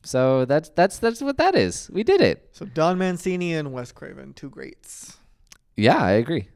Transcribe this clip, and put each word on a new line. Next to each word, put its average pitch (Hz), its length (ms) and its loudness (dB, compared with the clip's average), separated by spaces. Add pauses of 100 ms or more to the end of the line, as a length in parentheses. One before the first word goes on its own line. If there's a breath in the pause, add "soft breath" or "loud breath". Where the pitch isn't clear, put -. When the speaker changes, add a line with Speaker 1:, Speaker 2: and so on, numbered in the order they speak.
Speaker 1:
So 131 440 2
that's, 147 240 0
that's, 190 280 0
that's 233 240 -2
what 277 160 -4
that 370 160 2
is. - 400 0
We 202 100 -2
did 370 180 4
it. - 320 0
Speaker 2:
So - 120 -16
Don 165 320 0
Mancini 180 560 -4
and 147 180 -6
Wes 123 200 -12
Craven, 135 420 -20
two 143 160 -16
greats. - 680 -20 (600)
Speaker 1:
Yeah, 113 260 4
I 95 100 4
agree. 120 420 0